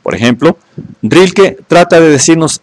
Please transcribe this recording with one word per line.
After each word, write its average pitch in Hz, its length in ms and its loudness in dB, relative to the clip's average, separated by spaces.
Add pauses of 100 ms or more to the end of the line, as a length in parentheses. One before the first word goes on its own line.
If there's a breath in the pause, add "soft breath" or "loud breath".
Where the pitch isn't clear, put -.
por - 140 -6
ejemplo, 120 420 -2 (440 loud breath)
Rilke 185 540 0 (120)
trata 170 320 2
de 160 100 4
decirnos 156 520 -2